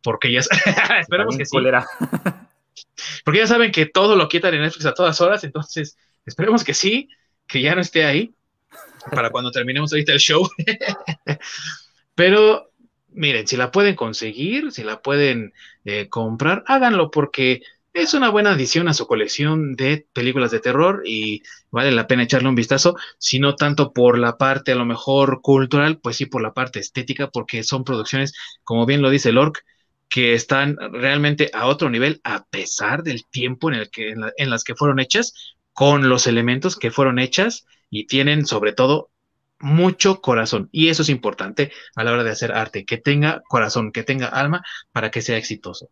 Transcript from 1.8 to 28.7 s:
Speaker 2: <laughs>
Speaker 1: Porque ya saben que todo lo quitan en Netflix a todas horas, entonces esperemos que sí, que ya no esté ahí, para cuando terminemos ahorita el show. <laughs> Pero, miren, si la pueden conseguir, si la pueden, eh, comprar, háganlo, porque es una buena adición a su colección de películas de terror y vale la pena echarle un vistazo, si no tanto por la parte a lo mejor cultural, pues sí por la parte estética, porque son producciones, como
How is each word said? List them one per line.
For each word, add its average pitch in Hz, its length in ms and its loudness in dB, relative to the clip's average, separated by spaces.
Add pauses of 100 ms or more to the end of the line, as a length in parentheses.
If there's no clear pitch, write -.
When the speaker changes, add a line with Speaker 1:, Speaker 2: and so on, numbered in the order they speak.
Speaker 2:
<laughs> - 1200 -10
Speaker 1:
Porque 156 160 4
ya 226 60 4
saben 226 240 4
que 156 160 2
todo 202 300 4
lo 165 120 4
quitan 170 260 0
en 147 80 0
Netflix 156 240 -4
a 135 80 0
todas 170 260 0
horas, 202 240 2
entonces 151 520 -10 (280)
esperemos 220 400 0
que 135 100 -4
sí, 233 340 -2 (380)
que 131 160 -2
ya 151 140 2
no 185 40 0
esté 160 240 0
ahí, 151 300 0 (760)
para 117 180 0
cuando 123 220 -6
terminemos 135 400 -4
ahorita 151 200 0
el 139 60 2
show. 160 380 2
<laughs> - 1600 -10
Pero, 208 580 4 (400)
miren, 135 340 -2
si 131 100 -2
la 123 140 -2
pueden 202 240 2
conseguir, 135 800 -6
si 123 100 -12
la 107 200 -8
pueden, 135 500 0 (320)
eh, 104 240 -6
comprar, 117 580 -2
háganlo, 233 440 2
porque 135 520 0 (300)
es 170 220 0
una 269 140 2
buena 208 240 4
adición 165 360 0
a 156 60 2
su 127 120 -4
colección 143 680 0
de 139 380 -2
películas 127 380 0
de 113 100 -2
terror 156 460 2
y 107 360 -4 (280)
vale 127 220 2
la 113 140 2
pena 123 180 2
echarle 127 240 2
un 131 60 2
vistazo, 135 420 2 (220)
si - 200 -2
no 139 180 2
tanto 147 360 0
por 123 260 6
la 117 180 0
parte 135 360 0
a 123 40 2
lo 123 80 -2
mejor 135 560 0
cultural, 143 580 2
pues 117 180 -6
sí 131 100 -4
por 123 160 -4
la 107 100 -4
parte 127 260 -6
estética, 131 520 -8
porque 117 320 -8
son 131 220 -4
producciones, 135 500 -4 (300)
como 117 220 0